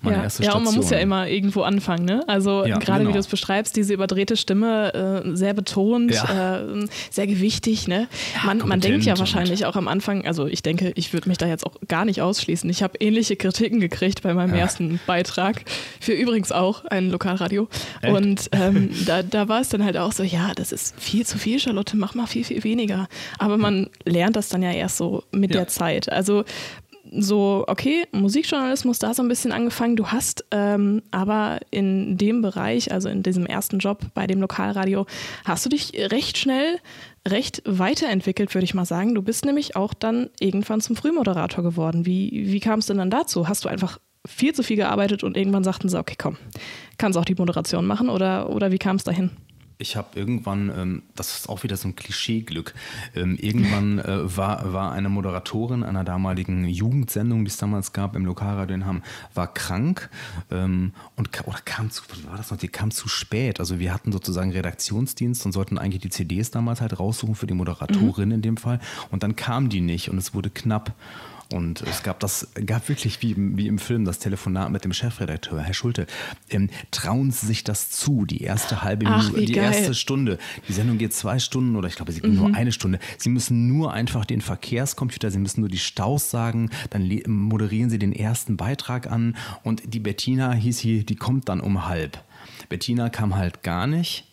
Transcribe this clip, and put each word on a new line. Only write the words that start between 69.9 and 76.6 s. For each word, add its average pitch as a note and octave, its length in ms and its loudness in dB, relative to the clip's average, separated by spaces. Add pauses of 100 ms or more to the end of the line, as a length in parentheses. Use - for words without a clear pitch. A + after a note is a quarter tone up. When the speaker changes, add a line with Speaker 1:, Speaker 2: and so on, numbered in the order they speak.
Speaker 1:
und F#2 80 -2
es - 160 -6
wurde G2+ 160 -2
knapp. - 420 -2 (580)
Und E2+ 300 -2
es - 220 -6
gab F#2+ 180 -4
das, - 280 -4 (180)
gab A#2 240 -2
wirklich - 320 -2
wie A#2 100 0
im, G2 240 0
wie G#2 120 0
im G#2 100 2
Film A#2 260 0
das F2 140 -2
Telefonat F#2+ 520 -2
mit G2 140 -2
dem F#2 80 -2
Chefredakteur. D#2+ 720 -4
„Herr F2 100 -2
Schulte, A2+ 340 -2 (440)
ähm, G2 180 2 (220)